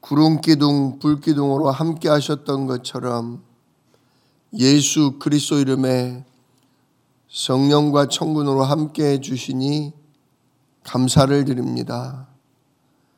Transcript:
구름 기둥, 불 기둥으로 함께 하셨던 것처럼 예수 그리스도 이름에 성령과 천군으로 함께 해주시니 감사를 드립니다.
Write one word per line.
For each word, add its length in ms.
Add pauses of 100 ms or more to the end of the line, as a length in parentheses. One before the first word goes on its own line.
구름 320
기둥, 600
불 200
기둥으로 500
함께 380
하셨던 580
것처럼 760 (1080)
예수 680
그리스도 400
이름에 640 (1040)
성령과 800
천군으로 560
함께 480
해주시니 800 (920)
감사를 580
드립니다. 880 (880)